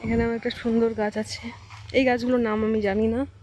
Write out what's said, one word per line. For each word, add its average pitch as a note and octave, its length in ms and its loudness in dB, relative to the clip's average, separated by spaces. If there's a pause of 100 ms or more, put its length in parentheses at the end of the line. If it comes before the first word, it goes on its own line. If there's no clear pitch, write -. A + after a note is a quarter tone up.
এখানে A#3 200 0
আমার A#3 120 -2
একটা A#3 140 -4
সুন্দর A3+ 440 0
গাছ G#3+ 240 -2
আছে, - 260 -8 (480)
এই C4 140 4
গাছগুলোর B3 340 2
নাম A3 240 0
আমি A3 180 2
জানি G3+ 260 2
না A#3+ 180 0 (180)